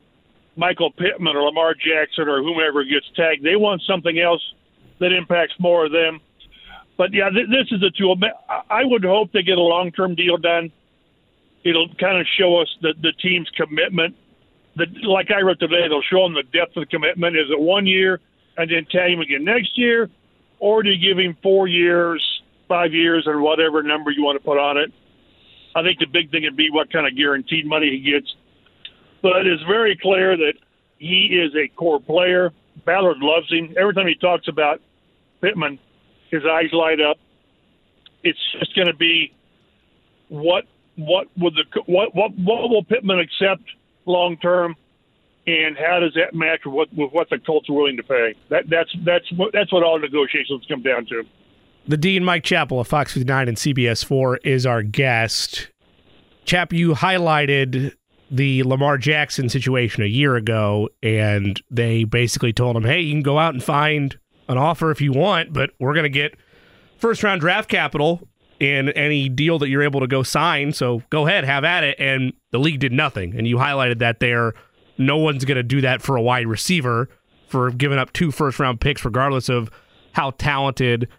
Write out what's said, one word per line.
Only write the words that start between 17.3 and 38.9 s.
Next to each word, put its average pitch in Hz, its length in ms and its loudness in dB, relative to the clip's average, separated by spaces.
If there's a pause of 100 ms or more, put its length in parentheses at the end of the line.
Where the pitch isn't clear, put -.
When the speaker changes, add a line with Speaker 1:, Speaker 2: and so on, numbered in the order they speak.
Speaker 1:
Is 156 140 2
it 147 100 0
one 190 260 2
year 190 360 2 (360)
and 165 140 -2
then 165 180 -2
tag 180 220 2
him 175 80 0
again 139 240 -4
next 214 340 -2
year, 233 320 2 (500)
or 220 220 2
do 202 100 0
you 190 220 2
give 180 60 0
him 175 240 0
four 196 240 4
years, 175 560 2 (460)
five 175 240 0
years, 165 340 2
and 151 140 0
whatever 156 420 2
number 151 280 -2
you 143 120 -2
want 143 160 0
to - 40 -14
put 143 140 0
on 143 200 0
it? 151 160 -2 (840)
I 165 80 0
think 180 160 0
the 160 60 0
big 147 260 -4
thing 160 120 -2
would 147 120 -4
be 156 160 2
what 151 180 0
kind 156 160 -2
of 131 120 -2
guaranteed 143 480 -2
money 151 240 0
he 135 220 -2
gets. 143 220 -2 (880)
But 185 240 2
it's 170 180 2
very 202 380 0
clear 185 360 2
that 151 160 2 (460)
he 185 440 0
is 147 100 -2
a 151 220 0
core 160 240 0
player. 180 540 2 (320)
Ballard 175 340 2
loves 156 320 0
him. 165 260 -4
Every 196 160 2
time 190 140 0
he 170 80 0
talks 175 320 0
about 151 320 0 (640)
Pittman, 160 380 -2 (500)
his 156 200 -4
eyes 160 220 0
light 160 300 2
up. 151 160 2 (1080)
It's 170 160 -2 (180)
just - 160 -8
gonna 175 220 0